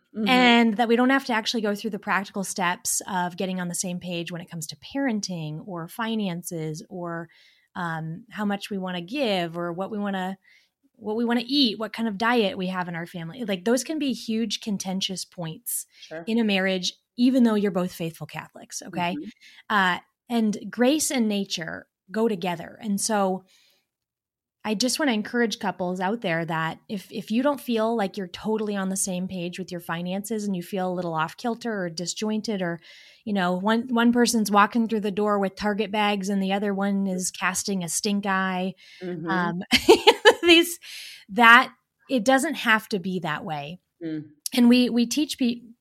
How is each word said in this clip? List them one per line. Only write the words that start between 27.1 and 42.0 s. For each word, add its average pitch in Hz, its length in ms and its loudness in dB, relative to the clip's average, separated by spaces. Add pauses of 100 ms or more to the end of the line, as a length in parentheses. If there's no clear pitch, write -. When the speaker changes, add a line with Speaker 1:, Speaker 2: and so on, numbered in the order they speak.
Speaker 2:
if - 200 -8
you 233 100 2
don't 285 180 2
feel 226 360 0
like 196 200 -2
you're 190 120 -6
totally 214 480 -4
on 190 140 -2
the 190 60 -2
same 185 320 -4
page 180 300 -8
with 180 140 -10
your 175 100 -8
finances 185 640 -6
and 196 100 -2
you 175 60 -4
feel 185 300 -4
a - 20 -4
little 175 220 -4
off 156 200 -2
kilter 226 500 -6
or 170 40 -4
disjointed, 202 720 -4
or, 170 180 -4 (460)
you 214 80 -4
know, 180 200 2
one, 220 360 0
one 240 220 4
person's 226 400 2
walking 214 360 4
through 214 120 -2
the 208 100 -2
door 208 300 0
with 190 160 -2
Target 208 360 -2
bags 208 380 0
and 196 140 0
the 190 100 0
other 202 220 0
one 196 320 0
is 185 240 -2
casting 190 520 -2
a 165 60 -4
stink 202 380 -2
eye. 190 480 0 (260)
Speaker 1:
Mm-hmm. 175 260 -6
Speaker 2:
Um, 175 360 0 (400)
<laughs> - 400 6
these, 339 340 6 (520)
that, 233 440 8 (340)